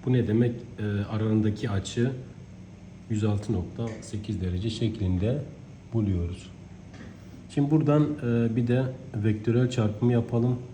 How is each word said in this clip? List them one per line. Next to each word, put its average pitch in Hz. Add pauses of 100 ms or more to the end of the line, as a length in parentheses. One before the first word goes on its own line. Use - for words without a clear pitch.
Bu 123
ne 110
demek? 117 (240)
E, 107
aralarındaki 107
açı 120 (960)
yüz 107
altı 101
nokta 101 (120)
sekiz 98
derece 90
şeklinde 104 (480)
buluyoruz. 92 (1040)
Şimdi 143
buradan, 151 (200)
e, 117
bir 120
de 123 (300)
vektörel 113
çarpımı 113
yapalım. 120 (160)